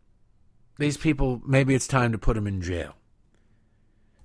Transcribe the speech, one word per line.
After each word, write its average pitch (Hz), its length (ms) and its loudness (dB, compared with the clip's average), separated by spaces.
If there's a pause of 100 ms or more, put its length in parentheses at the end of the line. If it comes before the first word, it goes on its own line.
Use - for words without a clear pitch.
(760)
"These 147 180 -2
people, 135 500 0
maybe 135 300 4
it's 123 120 -2
time 120 260 2
to 107 40 -2
put 117 180 2
them 104 120 -2
in 95 140 -4
jail." 87 340 -6 (1300)